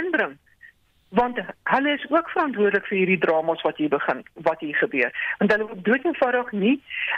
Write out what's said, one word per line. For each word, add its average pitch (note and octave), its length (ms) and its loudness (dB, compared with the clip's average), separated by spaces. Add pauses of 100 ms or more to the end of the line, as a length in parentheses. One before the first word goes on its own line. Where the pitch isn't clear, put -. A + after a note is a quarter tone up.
inbring. A3 320 -2 (720)
Want A#3+ 300 0 (240)
hulle C#4 300 0
is - 180 -6
ook D#4+ 200 0
verantwoordelik G#3 560 0
vir G3 120 -2
hierdie F#3 200 2
drama's D#3+ 440 0
wat D3+ 140 0
hier D3+ 120 0
begin, C#3 440 -2
wat E3 280 -2
hier D3 160 -6
gebeur. C3 360 0 (260)
Want G#3 140 4
hulle G#3+ 140 0
wil G3+ 160 -12
dood B3+ 220 2
eenvoudig B3 480 0
nie, G#3 300 2 (360)